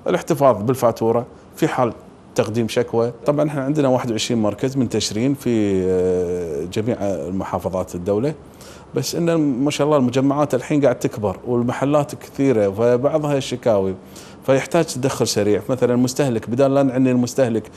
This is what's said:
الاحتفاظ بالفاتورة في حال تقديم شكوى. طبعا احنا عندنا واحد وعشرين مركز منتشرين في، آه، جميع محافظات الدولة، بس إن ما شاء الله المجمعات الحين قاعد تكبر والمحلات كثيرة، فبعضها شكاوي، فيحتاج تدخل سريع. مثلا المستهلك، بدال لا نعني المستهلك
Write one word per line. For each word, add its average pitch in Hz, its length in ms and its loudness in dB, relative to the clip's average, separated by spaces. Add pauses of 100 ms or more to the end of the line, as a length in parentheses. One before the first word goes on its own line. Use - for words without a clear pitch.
الاحتفاظ 139 560 2
بالفاتورة 117 640 0 (300)
في 160 120 0
حال 123 260 0 (420)
تقديم 110 320 0
شكوى. 117 440 0 (140)
طبعا 147 220 2
احنا 143 160 -4
عندنا 143 240 0
واحد 127 240 2
وعشرين 113 300 -2
مركز 107 360 -2
منتشرين 113 560 -2
في، 104 520 0
آه، 90 800 -2
جميع 107 320 -4 (320)
محافظات 92 640 -4
الدولة، 101 380 -2 (640)
بس 135 200 -4
إن 165 200 0
ما 143 360 0
شاء 143 160 0
الله 151 100 4
المجمعات 135 580 2
الحين 151 260 0
قاعد 131 180 4
تكبر 104 380 -2 (100)
والمحلات 127 680 0
كثيرة، 110 540 0
فبعضها 135 720 2
شكاوي، 104 560 0 (500)
فيحتاج 139 400 2
تدخل 127 420 -2
سريع. 104 420 2
مثلا 123 240 2
المستهلك، 123 560 0
بدال 135 240 2
لا 139 100 4
نعني 131 280 2
المستهلك 120 520 0 (140)